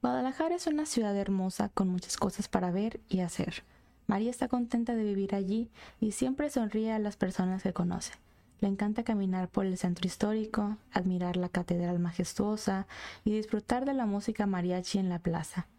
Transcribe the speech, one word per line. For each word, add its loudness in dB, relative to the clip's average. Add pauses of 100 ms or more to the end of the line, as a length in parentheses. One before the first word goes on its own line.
Guadalajara 0
es -2
una 0
ciudad 2
hermosa 0
con 2
muchas -2
cosas -2
para 0
ver -2 (100)
y 2
hacer. -4 (440)
María 2
está -2
contenta 0
de 2
vivir 0
allí 0 (320)
y 0
siempre 0
sonríe 0
a 0
las -2
personas 0
que 0
conoce. -2 (460)
Le 4
encanta 0
caminar 0
por 2
el 0
centro 0
histórico, 0 (160)
admirar 2
la 0
catedral 0
majestuosa 0 (400)
y 4
disfrutar 0
de 2
la 2
música 0
mariachi 0
en 2
la 0
plaza. -4 (120)